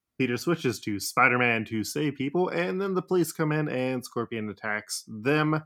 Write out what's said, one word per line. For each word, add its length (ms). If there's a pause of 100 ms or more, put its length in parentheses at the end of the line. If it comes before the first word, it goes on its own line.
(180)
Peter 200
switches 420
to 200
Spider-Man 680
to 180
save 300
people, 360
and 300
then 140
the 80
police 300
come 200
in 160
and 380
Scorpion 440
attacks 580
them. 580